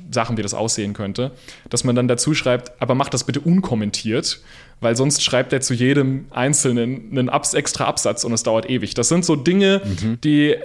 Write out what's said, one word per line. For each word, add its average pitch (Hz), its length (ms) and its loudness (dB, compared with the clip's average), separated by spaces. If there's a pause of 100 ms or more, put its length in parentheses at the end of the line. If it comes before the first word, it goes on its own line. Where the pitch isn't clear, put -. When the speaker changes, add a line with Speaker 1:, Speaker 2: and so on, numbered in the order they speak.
(100)
Speaker 1:
Sachen, 117 260 -2
wie 107 60 -2
das 101 120 -6
aussehen 107 380 -4
könnte.“ 107 400 -6 (380)
Dass - 140 -2
man 123 120 2
dann 123 120 2
dazu 123 260 0
schreibt, 123 460 0
„Aber 123 140 0
mach 135 160 0
das 123 140 -2
bitte 139 160 -4
unkommentiert“, 120 1000 0 (400)
weil 117 160 2
sonst 139 260 2
schreibt - 300 0
er 135 80 2
zu 131 140 -2
jedem 135 560 2
Einzelnen 127 800 0
einen 135 180 0
Abs-, - 240 0
extra - 320 -2
Absatz 113 400 -2
und 117 80 -2
es 113 120 -2
dauert 113 260 0
ewig. 110 240 -2
Das 120 160 0
sind 175 160 2
so 160 100 4
Dinge, 190 480 2
Speaker 2:
Mhm. 110 380 -4
Speaker 1:
die 147 320 4 (100)